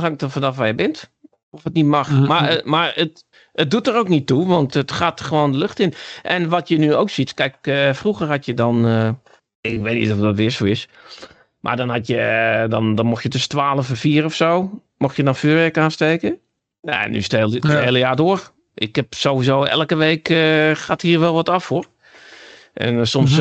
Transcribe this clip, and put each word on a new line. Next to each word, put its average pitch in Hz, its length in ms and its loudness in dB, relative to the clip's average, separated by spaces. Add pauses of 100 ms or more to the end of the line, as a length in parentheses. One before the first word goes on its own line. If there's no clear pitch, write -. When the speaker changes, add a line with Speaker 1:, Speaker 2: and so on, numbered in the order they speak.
Speaker 1:
hangt 156 160 -6
er 139 80 -4
vanaf 135 280 -4
waar 120 100 0
je 110 80 0
bent. 202 360 -4 (380)
Of - 140 -20
het 160 100 -6
niet 160 120 4
mag. 143 260 2
Speaker 2:
Mhm. 139 160 6
Speaker 1:
Maar, 151 220 2
eh, 165 160 -2
maar 156 300 0
het, 160 300 -6 (300)
het 143 160 0
doet 226 160 0
er 226 80 2
ook 226 120 0
niet 160 200 2
toe, 147 200 2
want 160 260 0
het 139 180 -2
gaat 170 300 -4
gewoon 147 300 0
de 135 60 -2
lucht 185 220 -4
in. 190 140 0 (300)
En 170 260 -2
wat 170 180 -2
je 165 100 2
nu 151 180 4
ook 190 140 2
ziet, - 240 -4
kijk, 139 280 -4
eh, 139 320 0
vroeger 202 340 -4
had 143 180 -4
je 123 80 -4
dan, 120 340 2
eh, 113 220 2 (520)
ik 113 200 -6
weet 113 180 -2
niet 110 120 0
of 104 60 0
dat 104 180 2
weer 107 140 2
zo 127 160 -4
is, 101 220 0 (720)
maar - 180 -4
dan 123 120 -4
had 120 180 -4
je, 120 100 0
eh, 113 520 0
dan, 110 260 0
dan 113 100 0
mocht 117 180 -2
je 120 60 -4
tussen 131 200 -4
twaalf 139 400 -2
en 127 80 -4
vier 151 280 2
of 156 80 -4
zo, 180 480 0 (160)
mocht 139 180 -2
je 147 80 0
dan 135 120 2
vuurwerk 160 420 2
aansteken. 165 600 0 (440)
Nou, - 220 -2
en 107 80 -4
nu 113 60 -2
is 101 60 -2
het - 80 -8
hele, 110 240 2
het - 120 -4
Speaker 2:
Ja. 151 120 2
Speaker 1:
hele 123 200 2
jaar 127 160 2
door. 180 360 0 (220)
Ik 110 220 -6
heb 131 180 -2
sowieso 135 500 0
elke 147 320 0
week, 156 340 0
eh, 156 440 2
gaat - 280 -4
hier 170 180 4
wel 165 140 2
wat 165 160 0
af, 180 180 0
hoor. 160 180 -2 (880)
En, 120 260 -2
eh, 120 60 2
soms 139 260 2
Speaker 2:
Mhm. 156 100 4